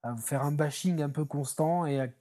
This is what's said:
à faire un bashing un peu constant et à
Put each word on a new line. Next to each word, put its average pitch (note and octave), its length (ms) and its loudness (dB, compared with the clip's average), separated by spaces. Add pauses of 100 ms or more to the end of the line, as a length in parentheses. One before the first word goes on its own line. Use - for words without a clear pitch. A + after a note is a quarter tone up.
à A#2+ 120 -4
faire C3 280 -2
un C#3+ 80 2
bashing D3+ 500 2
un C#3+ 80 0
peu D3 160 -2
constant D#3 600 0
et C#3 140 2
à C3 80 0 (140)